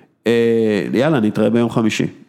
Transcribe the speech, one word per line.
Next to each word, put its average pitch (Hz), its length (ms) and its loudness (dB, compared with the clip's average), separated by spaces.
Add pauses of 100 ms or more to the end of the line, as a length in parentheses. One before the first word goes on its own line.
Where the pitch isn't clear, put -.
(260)
אה, 113 580 2 (100)
יאללה, 135 260 0
נתראה 107 300 0
ביום 117 200 0
חמישי. 113 360 -2 (220)